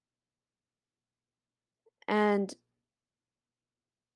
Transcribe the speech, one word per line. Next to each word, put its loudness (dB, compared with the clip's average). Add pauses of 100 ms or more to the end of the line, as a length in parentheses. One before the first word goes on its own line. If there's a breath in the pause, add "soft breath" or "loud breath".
(2000)
And 0 (1600)